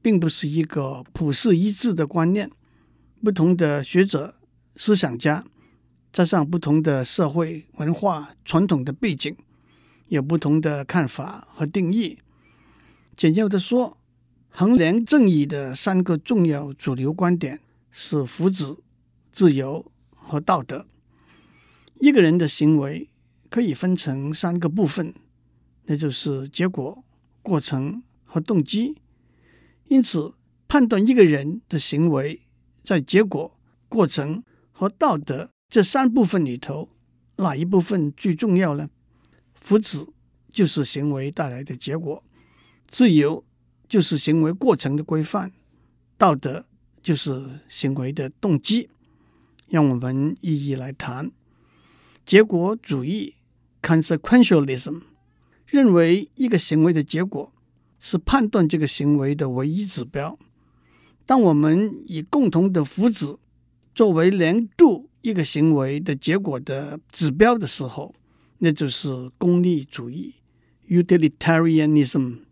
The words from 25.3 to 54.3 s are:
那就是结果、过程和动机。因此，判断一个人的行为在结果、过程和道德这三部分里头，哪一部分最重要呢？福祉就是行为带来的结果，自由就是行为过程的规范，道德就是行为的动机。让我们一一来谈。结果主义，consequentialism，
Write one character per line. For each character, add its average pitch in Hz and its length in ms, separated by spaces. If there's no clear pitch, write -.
那 151 120
就 147 140
是 135 400
结 180 180
果、 180 360
过 175 160
程 147 420
和 - 180
动 175 200
机。 233 360
因 262 160
此， 156 300
判 277 180
断 214 220
一 262 60
个 233 100
人 151 460
的 160 100
行 156 300
为 147 320
在 185 160
结 185 240
果、 170 340
过 214 180
程 156 380
和 190 180
道 233 280
德 - 340
这 220 120
三 254 300
部 233 140
分 175 180
里 123 140
头， 151 320
哪 165 180
一 156 80
部 185 160
分 170 320
最 180 240
重 190 220
要 165 180
呢？ 143 140
福 - 260
祉 156 300
就 202 140
是 147 180
行 147 280
为 139 200
带 151 180
来 123 140
的 127 140
结 139 200
果， 165 240
自 247 240
由 151 340
就 208 140
是 151 160
行 156 240
为 156 100
过 190 240
程 139 200
的 156 80
规 156 200
范， 185 300
道 175 180
德 135 300
就 160 140
是 135 540
行 135 240
为 131 180
的 139 180
动 175 300
机。 226 300
让 151 180
我 127 80
们 131 460
一 147 260
一 139 80
来 131 160
谈。 131 400
结 202 180
果 196 340
主 135 280
义， 190 300
consequentialism， 160 1200